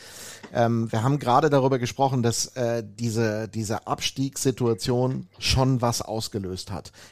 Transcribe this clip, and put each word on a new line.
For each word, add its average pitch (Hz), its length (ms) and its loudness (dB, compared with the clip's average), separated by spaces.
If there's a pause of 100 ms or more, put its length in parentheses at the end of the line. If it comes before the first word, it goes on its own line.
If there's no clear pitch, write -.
(520)
Ähm, 117 400 0
wir 110 120 0
haben 139 160 2
gerade 135 320 4
darüber 135 260 4
gesprochen, 123 460 0
dass, 117 320 0
äh, 117 280 -2
diese, 107 640 -2
diese 107 380 -4
Abstiegssituation 127 1400 -2 (100)
schon 131 460 2
was 117 180 0
ausgelöst 98 720 -6
hat. - 200 -10 (200)